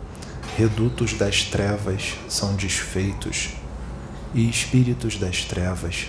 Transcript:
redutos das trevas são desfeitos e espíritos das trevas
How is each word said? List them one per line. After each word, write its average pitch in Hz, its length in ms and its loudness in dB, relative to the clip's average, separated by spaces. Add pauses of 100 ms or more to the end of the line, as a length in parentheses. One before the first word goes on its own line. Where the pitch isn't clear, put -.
(560)
redutos 110 560 2
das 104 320 2
trevas 101 720 0 (120)
são 101 300 0
desfeitos - 920 -2 (840)
e 113 160 6
espíritos 120 680 4
das 92 260 0
trevas 90 640 -2